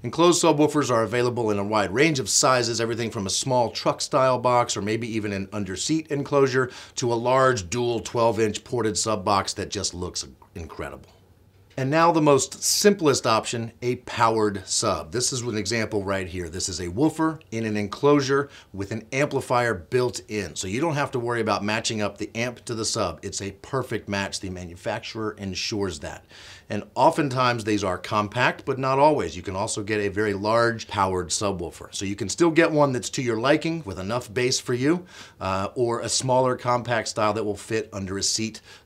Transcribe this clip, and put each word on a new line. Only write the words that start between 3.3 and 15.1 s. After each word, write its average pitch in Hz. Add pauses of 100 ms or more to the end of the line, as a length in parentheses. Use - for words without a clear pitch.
small 123
truck-style 131
box 123
or 104
maybe 110
even 107
an 98
under-seat 107
enclosure 135 (260)
to 120
a 120
large 123
dual 120
twelve-inch 110
ported 110
sub 104
box 98
that 98
just 92
looks 87 (260)
incredible. 73 (720)
And 135
now 165
the 160
most -
simplest 170
option, 113 (120)
a 123
powered 110
sub. 80